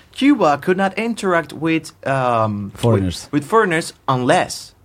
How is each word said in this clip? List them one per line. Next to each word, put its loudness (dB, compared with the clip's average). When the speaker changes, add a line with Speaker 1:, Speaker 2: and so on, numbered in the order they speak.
Speaker 1:
Cuba 4
could 0
not -2
interact -2
with, -2
um, 0
with -14
Speaker 2:
Foreigners. 0
Speaker 1:
with -2
foreigners 0
unless 0